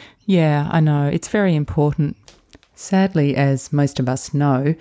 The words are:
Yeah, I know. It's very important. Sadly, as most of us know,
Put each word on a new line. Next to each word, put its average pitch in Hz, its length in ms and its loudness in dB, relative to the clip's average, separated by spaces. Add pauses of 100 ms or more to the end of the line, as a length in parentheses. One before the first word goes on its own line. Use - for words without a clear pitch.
(260)
Yeah, 156 460 2
I - 80 2
know. 147 280 2
It's 143 200 -4
very 196 280 0
important. 147 600 -2 (600)
Sadly, 185 600 0
as 139 380 0
most 143 260 0
of 127 80 -2
us 127 260 -6
know, 143 480 0